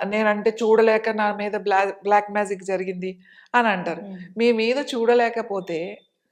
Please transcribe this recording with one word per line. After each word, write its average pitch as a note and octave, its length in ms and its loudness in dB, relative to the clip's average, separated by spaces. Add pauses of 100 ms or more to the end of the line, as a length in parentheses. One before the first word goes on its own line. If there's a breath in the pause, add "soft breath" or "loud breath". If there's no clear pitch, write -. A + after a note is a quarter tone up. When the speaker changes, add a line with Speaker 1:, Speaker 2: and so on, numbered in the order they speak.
Speaker 1:
నేనంటే G#3 440 0
చూడలేక A3 600 4
నా G#3+ 260 0
మీద G#3 160 -6
బ్లా-, G3 420 0 (100)
బ్లాక్ G#3 280 2
మ్యాజిక్ G3+ 320 -4
జరిగింది F#3 560 -6 (360 soft breath)
అని A#3+ 120 4
అంటారు. F3+ 340 -2
Speaker 2:
ఉమ్. G3 160 -14 (200 loud breath)
Speaker 1:
మీ A#3+ 140 4
మీద A3+ 260 0
చూడలేకపోతే, A3+ 1200 0 (340)